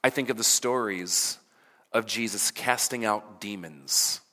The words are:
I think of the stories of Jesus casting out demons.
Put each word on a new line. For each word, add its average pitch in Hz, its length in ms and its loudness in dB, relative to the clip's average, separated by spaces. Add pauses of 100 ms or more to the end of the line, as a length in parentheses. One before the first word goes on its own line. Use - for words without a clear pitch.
I 131 80 6
think 127 200 -2
of 120 60 0
the 113 80 -2
stories 104 920 0 (540)
of 113 140 2
Jesus 110 440 -2
casting 123 560 0
out 104 340 -2
demons. 82 800 -2 (120)